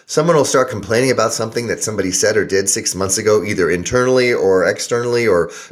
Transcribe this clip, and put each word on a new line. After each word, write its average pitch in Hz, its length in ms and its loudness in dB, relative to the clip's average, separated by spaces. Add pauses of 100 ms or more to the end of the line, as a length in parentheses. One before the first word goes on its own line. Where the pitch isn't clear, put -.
Someone 165 300 2
will 135 80 4
start 127 260 0
complaining 113 400 0
about 113 220 0
something 113 340 -6
that 95 160 -6
somebody 98 300 -4
said 107 240 2
or 98 80 2
did 95 240 0
six - 260 -2
months 92 240 -2
ago, 107 240 2
either 92 260 -2
internally 123 640 0
or 92 320 2
externally, 120 600 0
or 90 240 2 (220)